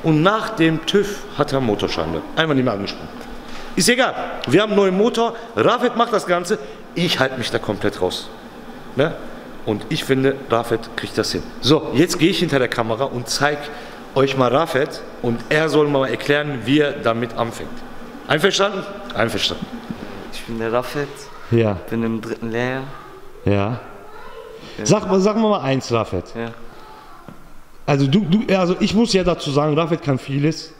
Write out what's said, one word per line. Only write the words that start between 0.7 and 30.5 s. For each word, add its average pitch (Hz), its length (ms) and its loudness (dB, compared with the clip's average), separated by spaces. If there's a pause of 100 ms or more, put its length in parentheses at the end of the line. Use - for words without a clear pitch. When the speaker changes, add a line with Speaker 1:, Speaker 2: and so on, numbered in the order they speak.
Speaker 1:
tüv - 380 0 (160)
hat - 140 2
er 135 40 2
einen 131 100 2
Motorschaden 87 460 0
gehabt. 80 260 -6
Einfach 160 140 2
nicht 131 120 4
mehr 117 80 2
angesprochen. - 360 -6 (680)
Ist 185 140 4
egal. 240 240 4 (340)
Wir 139 140 6
haben 214 120 2
einen 196 60 6
neuen 190 180 4
Motor. 226 360 4 (220)
Rafet 226 420 4
macht 233 160 2
das 170 140 0
Ganze. 175 320 0 (340)
Ich - 260 2
halte 131 200 2
mich 110 100 -4
da 120 80 -2
komplett 104 440 -2
raus. - 280 -2 (680)
Ne? 156 180 2 (520)
Und 107 240 -2
ich 156 140 -2
finde, 135 320 4 (140)
Rafet 117 460 0
kriegt - 220 -4
das 110 140 0
hin. - 120 -4 (180)
So, 127 320 4
jetzt 160 260 4
gehe 160 100 6
ich 196 100 0
hinter 147 180 2
der 123 120 4
Kamera 113 340 0
und 123 260 -4
zeig 143 300 0 (560)
euch 135 220 4
mal 123 180 6
Rafet. 151 460 0 (200)
Und 117 180 0 (100)
er 156 200 2
soll 147 180 4
mal 139 220 2
erklären, 143 560 0
wie 139 140 4
er 147 140 4
damit 117 440 -2
anfängt. 117 320 -4 (580)
Einverstanden? 190 560 2 (300)
Einverstanden. - 520 -2 (680)
Speaker 2:
Ich - 100 -10
bin 117 160 -6
der 113 140 -2
Rafet. 139 340 -2 (440)
Speaker 1:
Ja. 113 220 4 (160)
Speaker 2:
Bin 117 140 -2
im 113 180 -2
dritten 113 300 -6
Lehrjahr. 127 320 -2 (640)
Speaker 1:
Ja. 101 80 2
Speaker 2:
Ja. 101 260 0 (1040)
Speaker 1:
Sag 190 260 2
mal, 190 100 4
sag 208 180 4
mal 214 240 4
eins, 135 300 0
Rafet. 101 340 0 (100)
Speaker 2:
Ja. 117 160 -6 (1300)
Speaker 1:
Also 139 220 4
du, 185 180 4
du, 190 280 4
also 185 280 4
ich 185 120 2
muss 220 200 4
ja 185 100 4
dazu 170 280 2
sagen, 147 260 4
Rafet 165 260 2
kann 135 160 2
vieles. 143 600 -2